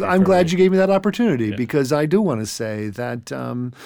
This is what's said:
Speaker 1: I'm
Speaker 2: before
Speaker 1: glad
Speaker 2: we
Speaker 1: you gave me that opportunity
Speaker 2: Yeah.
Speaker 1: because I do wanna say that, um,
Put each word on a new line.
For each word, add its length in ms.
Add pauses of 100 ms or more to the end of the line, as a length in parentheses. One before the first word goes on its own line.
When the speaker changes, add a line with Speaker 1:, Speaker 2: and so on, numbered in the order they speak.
Speaker 1:
I'm 160
Speaker 2:
before 40
Speaker 1:
glad 220
Speaker 2:
we 60
Speaker 1:
you 60
gave 140
me 60
that 140
opportunity 580
Speaker 2:
Yeah. 80
Speaker 1:
because 340
I 140
do 160
wanna 240
say 460
that, 400
um, 420 (120)